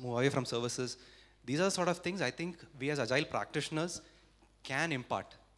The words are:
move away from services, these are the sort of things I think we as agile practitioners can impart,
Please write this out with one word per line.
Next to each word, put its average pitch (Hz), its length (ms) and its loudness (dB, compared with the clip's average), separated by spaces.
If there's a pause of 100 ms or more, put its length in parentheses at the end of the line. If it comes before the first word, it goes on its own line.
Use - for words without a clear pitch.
move 123 120 -4
away 123 160 4
from 135 160 2
services, 120 520 -2 (480)
these 139 140 0
are 185 60 4
the 196 60 4
sort 180 160 2
of 175 120 2
things 180 220 -2
I 127 100 2
think 170 260 -6 (220)
we 135 100 -2
as 147 100 2
agile 131 260 4
practitioners 156 760 -2 (640)
can 151 280 0
impart, 123 440 -2 (220)